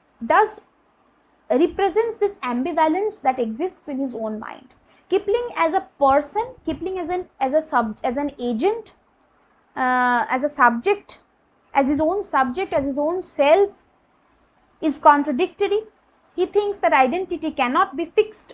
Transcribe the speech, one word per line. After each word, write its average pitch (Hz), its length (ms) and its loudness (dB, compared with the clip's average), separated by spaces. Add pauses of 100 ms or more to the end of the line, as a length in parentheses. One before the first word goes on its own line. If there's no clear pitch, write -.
(260)
does, 339 360 2 (880)
represents 392 680 0
this 403 200 -2
ambivalence 320 840 -2
that 262 180 0
exists 240 480 -6
in 285 100 -6
his 262 160 -4
own 220 260 -6
mind. - 360 -16 (340)
Kipling 440 460 0
as 330 180 0
a 381 140 -2 (100)
person, 285 460 2 (220)
Kipling 349 340 -6
as 320 100 -6
an, 359 180 -4 (120)
as 269 140 0
a 311 80 4
sub-, 233 420 -2
as 254 140 -2
an 285 200 -4
agent, 269 560 -2 (840)
uh, 247 540 2
as 254 140 -2
a 294 60 -2
subject, 247 720 2 (520)
as 277 140 2
his 285 140 0
own 359 200 0
subject, 294 520 -2
as 294 120 -2
his 277 140 -4
own 339 220 -2
self, 339 640 2 (960)
is 311 200 -2
contradictory. 302 800 2 (560)
He 349 100 0
thinks 403 340 -2
that 330 140 2
identity 311 560 0
cannot 294 480 -2
be 330 80 -4
fixed, - 480 -2